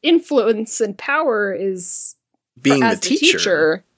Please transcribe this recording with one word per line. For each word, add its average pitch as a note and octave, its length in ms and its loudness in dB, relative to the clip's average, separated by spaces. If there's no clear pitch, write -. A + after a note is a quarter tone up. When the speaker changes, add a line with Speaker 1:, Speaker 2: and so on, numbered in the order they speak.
Speaker 1:
influence A#3 760 0
and G#3 160 -2
power A#3+ 560 -2
is F#3 600 -4
for, A#2+ 60 -20
Speaker 2:
Being C#3 180 4
the B2+ 60 4
Speaker 1:
as - 140 0
the - 100 -4
Speaker 2:
teacher. - 280 2
Speaker 1:
teacher. D#3+ 460 0